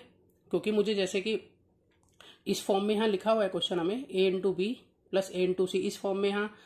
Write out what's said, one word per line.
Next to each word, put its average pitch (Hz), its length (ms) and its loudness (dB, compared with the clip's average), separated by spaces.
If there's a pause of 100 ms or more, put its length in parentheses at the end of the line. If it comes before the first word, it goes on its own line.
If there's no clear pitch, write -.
(500)
क्योंकि 185 200 0
मुझे 214 240 2
जैसे 196 260 0
कि 214 200 -2 (1040)
इस 196 180 -2
फॉर्म 196 200 2
में 214 100 2
यहाँ 214 140 2
लिखा 208 240 0
हुआ 220 100 2
है 196 60 2
क्वेश्चन 175 300 -2
हमें 196 260 -2
A 190 200 0
into 190 280 0
B 175 120 -2 (480)
plus 190 180 0
A 180 120 -2
into 185 240 2
C 185 120 -2
इस 196 200 -2
फॉर्म 196 200 -2
में 202 100 2
यहाँ 208 260 -2 (120)